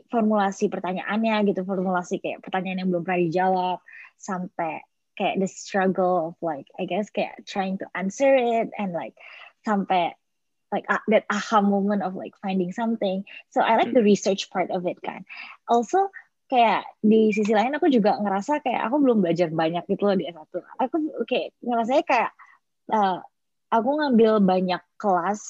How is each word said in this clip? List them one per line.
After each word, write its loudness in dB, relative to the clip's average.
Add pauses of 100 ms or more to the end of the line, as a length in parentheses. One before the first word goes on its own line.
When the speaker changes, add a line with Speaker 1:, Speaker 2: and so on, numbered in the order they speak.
(120)
Speaker 1:
formulasi 0
pertanyaannya -2
gitu, -2
formulasi -2
kayak -8
pertanyaan -6
yang 0
belum -2
pernah 0
dijawab, 0 (420)
sampai -8 (320)
kayak -2
the 0
struggle 0
of -18
like, -6
I -6
guess -4
kayak -6
trying -4
to -10
answer 2
it, 0
and -6
like, -8 (480)
sampai 0 (600)
like, -2
ah, 0
that 4
aha 2
moment 2
of -6
like -14
finding -2
something. -4 (240)
So 0
I 4
like 2
the 6
Speaker 2:
Hmm. 6
Speaker 1:
research 0
part -4
of -4
it -6
kan. -12 (480)
Also 2 (400)
kayak 4 (160)
di 4
sisi 0
lain 0
aku 0
juga 4
ngerasa -2
kayak -4
aku 0
belum 4
belajar 2
banyak -2
gitu -2
loh 2
di -4
S -14
satu. -12 (240)
Aku -4 (300)
kayak -4
ngerasanya 0
kayak, 0 (600)
eh, 0 (500)
aku 2 (120)
ngambil 4
banyak 2 (160)
kelas 0